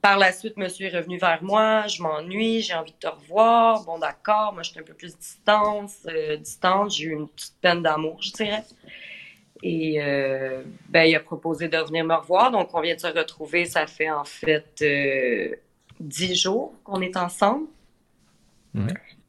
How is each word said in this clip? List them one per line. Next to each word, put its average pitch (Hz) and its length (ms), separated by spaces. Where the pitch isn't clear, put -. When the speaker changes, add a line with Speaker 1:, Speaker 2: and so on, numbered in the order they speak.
Speaker 1:
par 202 160
la 190 140
suite, 214 240
monsieur 190 320
est 175 100
revenu 175 200
vers 170 260
moi, 214 440
je 185 140
m'ennuie, 185 600
j'ai 185 140
envie 165 180
de - 40
te - 160
revoir. 220 720
Bon, 165 160
d'accord, 208 540
moi, 170 100
j'étais - 160
un 160 40
peu 147 100
plus 170 240
distance, 208 800
euh, 156 300
distante, 190 540
j'ai 156 160
eu 160 40
une 151 160
petite - 340
peine 175 220
d'amour, 156 380
je 196 100
dirais. 214 320
Et, 160 360
euh, 135 600
ben, 165 140
il 160 120
a 151 60
proposé 165 480
de 165 80
venir 160 260
me 165 120
revoir, 190 360
donc 202 220
on 170 80
vient 165 140
de - 40
se 175 80
retrouver, 160 580
ça 156 220
fait 156 220
en 147 160
fait, 156 400
euh, 135 760
dix 160 340
jours 226 380
qu'on 196 180
est 185 140
ensemble. 202 520
Speaker 2:
Ouais. 110 180